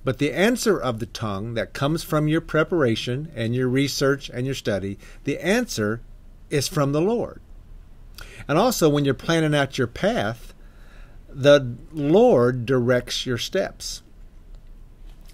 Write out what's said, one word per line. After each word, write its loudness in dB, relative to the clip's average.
"But -2
the 0
answer 2
of -4
the -6
tongue -6
that -4
comes -2
from 0
your 2
preparation 0
and -2
your 2
research 0
and -4
your -4
study, -4
the -4
answer 0
is 0
from 0
the 0
Lord." -2
And 2
also, 4
when 4
you're 2
planning 0
out 0
your 2
path, -2
the 4
Lord 4
directs 0
your -2
steps. -6